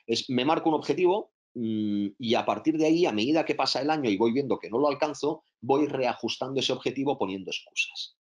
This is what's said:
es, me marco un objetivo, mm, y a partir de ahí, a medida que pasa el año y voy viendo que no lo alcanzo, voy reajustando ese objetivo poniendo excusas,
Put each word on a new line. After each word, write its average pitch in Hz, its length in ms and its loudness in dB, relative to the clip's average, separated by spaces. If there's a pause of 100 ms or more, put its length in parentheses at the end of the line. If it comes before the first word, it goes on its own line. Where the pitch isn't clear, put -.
es, 117 240 -4
me 123 160 0
marco 160 240 2
un 156 60 2
objetivo, 180 560 0 (240)
mm, 107 540 -2 (100)
y 117 160 0
a 107 100 0
partir 117 320 0
de 156 80 2
ahí, 165 220 4
a 123 40 0
medida 135 320 2
que 147 120 -2
pasa 131 260 0
el 147 80 0
año 151 180 0
y 98 100 2
voy 113 160 4
viendo 127 260 0
que 85 100 -12
no 110 80 -2
lo 147 100 4
alcanzo, 143 580 -2 (160)
voy 135 260 2
reajustando 131 720 -2
ese 127 140 0
objetivo 135 440 -2
poniendo 95 320 -4
excusas, - 680 -8 (160)